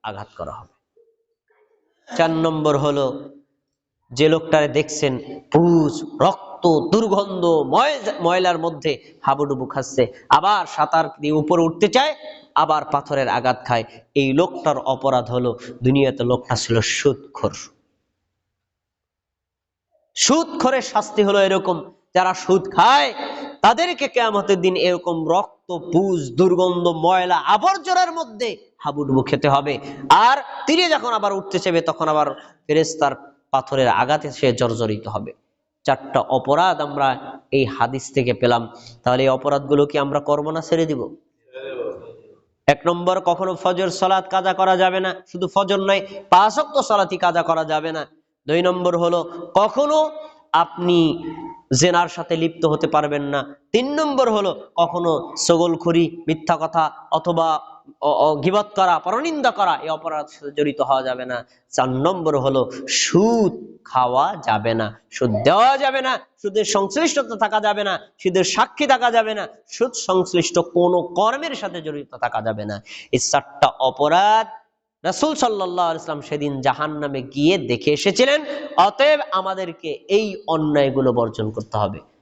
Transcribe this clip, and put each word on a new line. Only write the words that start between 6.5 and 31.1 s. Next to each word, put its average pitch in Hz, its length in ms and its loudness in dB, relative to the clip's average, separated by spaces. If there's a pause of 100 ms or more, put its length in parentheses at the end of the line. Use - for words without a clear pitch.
দুর্গন্ধ, 196 520 0
ময়-, 170 760 2
ময়লার 180 380 2
মধ্যে 160 340 -4 (300)
হাবুডুবু 139 440 -2
খাচ্ছে, - 360 -4 (260)
আবার 175 380 2
সাঁতার 156 400 0 (140)
দিয়ে 147 120 -2
উপরে 156 300 2
উঠতে 165 260 2
চায়, 277 260 2 (400)
আবার 151 300 2
পাথরের 139 440 -2
আঘাত 123 360 0
খায়, 117 200 0 (300)
এই 139 180 2
লোকটার 151 460 0
অপরাধ 127 520 0
হলো 123 200 0 (320)
দুনিয়াতে 131 420 2
লোকটা 120 320 0
ছিল 113 240 0
সুদখোর। - 720 -2 (2500)
সুদখোরের 269 680 2
শাস্তি - 400 -2
হলো 202 200 4
এরকম, 190 340 0 (380)
যারা 185 200 2
সুদ 185 380 0
খায় 262 420 4 (460)
তাদেরকে 277 480 2
কিয়ামতের 208 520 2
দিন 185 160 2
এরকম 175 400 0 (120)
রক্ত, 180 420 -2 (220)
পুজ, 185 280 2 (160)
দুর্গন্ধ, 175 520 2
ময়লা, 175 500 2
আবর্জনার 339 760 2
মধ্যে 226 360 -8 (300)
হাবুডুবু 139 440 0
খেতে 139 260 0
হবে। 143 260 2 (340)
আর 233 300 4 (280)
তীরে 330 220 2
যখন 247 240 0